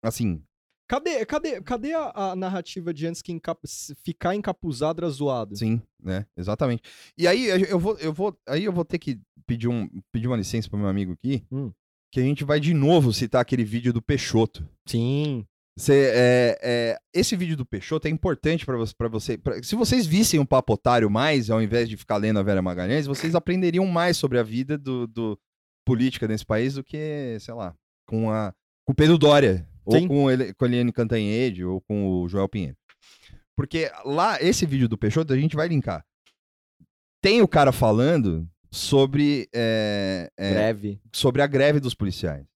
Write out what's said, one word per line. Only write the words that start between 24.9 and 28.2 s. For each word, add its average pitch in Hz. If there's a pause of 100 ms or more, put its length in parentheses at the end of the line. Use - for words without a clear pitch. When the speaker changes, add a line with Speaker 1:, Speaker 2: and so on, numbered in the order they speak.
Speaker 1:
do 113 (480)
política 123
nesse 107
país 117
do 139
que, 147
sei 113
lá, 92 (320)
com 110